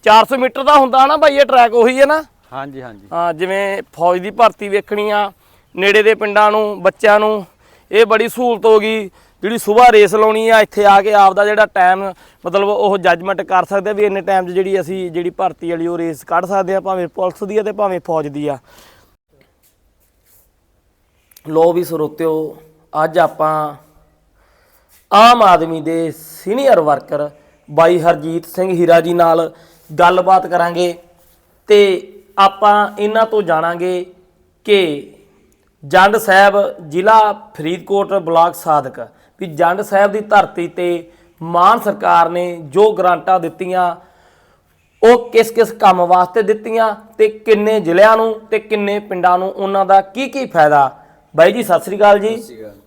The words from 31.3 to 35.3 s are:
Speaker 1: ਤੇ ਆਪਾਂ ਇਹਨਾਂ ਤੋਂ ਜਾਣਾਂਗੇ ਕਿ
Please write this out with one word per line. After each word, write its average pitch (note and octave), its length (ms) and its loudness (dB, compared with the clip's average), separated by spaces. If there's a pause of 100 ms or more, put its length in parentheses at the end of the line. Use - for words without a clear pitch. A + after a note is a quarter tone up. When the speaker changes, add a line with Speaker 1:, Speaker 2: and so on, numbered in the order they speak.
Speaker 1:
ਤੇ G3+ 460 2 (260)
ਆਪਾਂ G#3 600 2
ਇਹਨਾਂ A3 280 0
ਤੋਂ G#3+ 160 -2
ਜਾਣਾਂਗੇ E3+ 640 -4 (580)
ਕਿ F3 480 -2 (720)